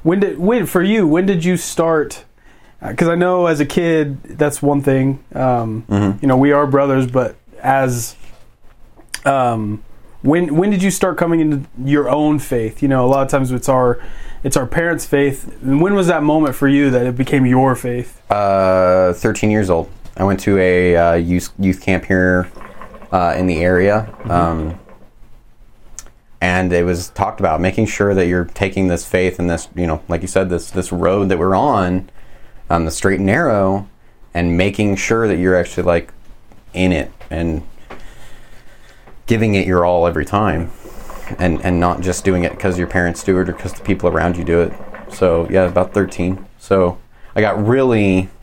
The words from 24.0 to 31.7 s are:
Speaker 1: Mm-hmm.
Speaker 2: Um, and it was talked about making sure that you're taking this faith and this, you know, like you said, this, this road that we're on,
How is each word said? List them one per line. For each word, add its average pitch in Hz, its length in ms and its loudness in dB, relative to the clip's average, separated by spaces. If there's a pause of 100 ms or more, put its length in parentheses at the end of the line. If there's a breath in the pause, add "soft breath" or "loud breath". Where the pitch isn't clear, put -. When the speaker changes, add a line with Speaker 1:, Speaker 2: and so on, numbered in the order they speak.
Speaker 1:
Mm-hmm. - 200 -10
Speaker 2:
Um, 85 480 -2 (1600)
and 90 340 0
it 87 120 2
was 87 240 -2
talked - 300 -4
about 80 220 0
making 95 240 2
sure 101 300 0
that 95 120 4
you're 87 180 0
taking 95 420 -2
this 87 180 -2
faith 92 340 0
and 87 100 0
this, 85 260 -4
you 87 100 -2
know, 78 220 -2
like 85 140 -4
you 90 60 -8
said, 95 220 0
this, 87 220 -4
this 90 200 -4
road 92 380 0
that 92 80 0
we're 92 180 2
on, 95 540 0 (600 soft breath)